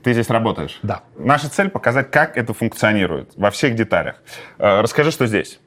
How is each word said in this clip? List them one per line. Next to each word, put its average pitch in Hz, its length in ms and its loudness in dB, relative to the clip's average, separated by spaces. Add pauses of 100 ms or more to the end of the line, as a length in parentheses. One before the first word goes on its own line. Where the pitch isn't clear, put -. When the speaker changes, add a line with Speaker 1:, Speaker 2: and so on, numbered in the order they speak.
Speaker 1:
Ты 123 120 2
здесь 117 160 0
работаешь? 113 540 -2
Speaker 2:
Да. 101 200 -8 (140)
Speaker 1:
Наша 143 320 0
цель — 196 200 0
показать, 131 400 0
как 156 280 2
это 117 160 -2
функционирует 98 800 0
во 101 160 2
всех 120 240 0
деталях. 87 400 0 (420)
Э, 101 240 4
расскажи, 147 300 2
что 135 160 -2
здесь. 104 380 -4